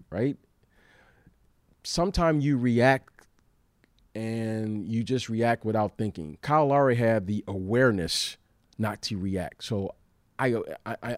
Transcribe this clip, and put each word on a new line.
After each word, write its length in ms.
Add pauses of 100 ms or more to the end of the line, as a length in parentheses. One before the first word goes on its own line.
(100)
right? 260 (1500)
Sometimes 600
you 120
react 540 (1040)
and 720
you 160
just 240
react 360
without 320
thinking. 440
Kyle 260
Lowry 300
had 300
the 200
awareness 880 (420)
not 240
to 160
react. 440
So 320 (440)
I, 160 (320)
I, 160
I, 160